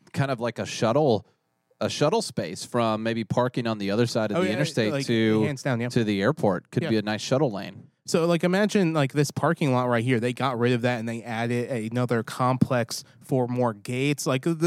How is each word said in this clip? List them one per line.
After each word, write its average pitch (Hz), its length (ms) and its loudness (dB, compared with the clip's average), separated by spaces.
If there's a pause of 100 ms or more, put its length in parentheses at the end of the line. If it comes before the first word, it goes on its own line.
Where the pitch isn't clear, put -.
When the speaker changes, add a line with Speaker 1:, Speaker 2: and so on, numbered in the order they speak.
(140)
Speaker 1:
kind 139 180 0
of 123 80 -4
like 117 200 -4
a 101 60 -4
shuttle 120 600 2 (540)
a 107 100 0
shuttle 160 320 2
space 95 440 -6
from 110 380 0
maybe 113 200 -2
parking 123 440 -2
on 113 100 -2
the 98 140 -2
other 120 160 2
side 110 240 -2
of 104 60 -2
Speaker 2:
Oh, 175 40 2
Speaker 1:
the 185 60 0
Speaker 2:
yeah, - 60 -2
Speaker 1:
interstate 113 400 0
Speaker 2:
like, 139 120 -4
Speaker 1:
to, 113 380 2
Speaker 2:
hands 143 200 -4
down, 123 160 0
yeah. 123 100 -4
Speaker 1:
to 120 140 2
the 104 180 0
airport. 104 500 0
Could 123 120 -2
Speaker 2:
Yeah. - 60 -2
Speaker 1:
be 110 80 2
a 107 40 2
nice 107 200 -2
shuttle 131 300 0
lane. 95 360 -12 (180)
Speaker 2:
So, 165 200 0
like, 170 200 2
imagine, 185 480 2
like, 143 180 0
this 143 200 0
parking 151 420 0
lot 123 160 0
right 120 140 2
here. 123 180 2
They 123 100 0
got 123 260 -2
rid 120 140 2
of 123 120 2
that 123 160 0
and 113 100 -6
they 117 140 -6
added 117 460 -2 (220)
another 120 320 0
complex 123 800 0 (180)
for 127 280 0
more 123 240 0
gates. 127 520 -2
Like, 131 200 0
th-, 170 220 0